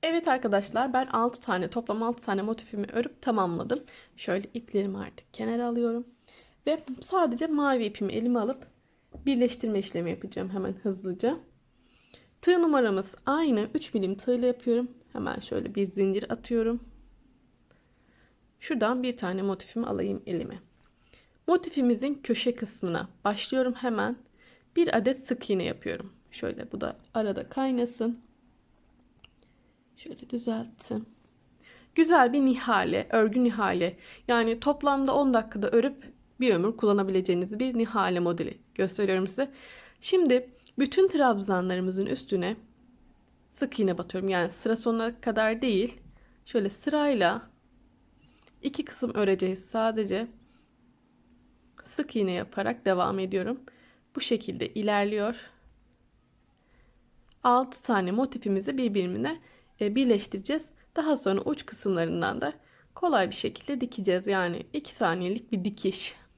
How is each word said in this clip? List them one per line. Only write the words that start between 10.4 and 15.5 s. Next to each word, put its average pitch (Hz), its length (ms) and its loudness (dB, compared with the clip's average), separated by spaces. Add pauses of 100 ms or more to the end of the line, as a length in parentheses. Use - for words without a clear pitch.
hemen 190 240 -4
hızlıca. 196 680 -4 (1000)
Tığ 349 200 6
numaramız 233 540 2 (100)
aynı. 262 480 2
Üç - 200 -4
milim 196 220 0
tığ 247 200 0
ile 247 120 2
yapıyorum. 247 440 0 (220)
Hemen - 260 -4
şöyle - 360 -6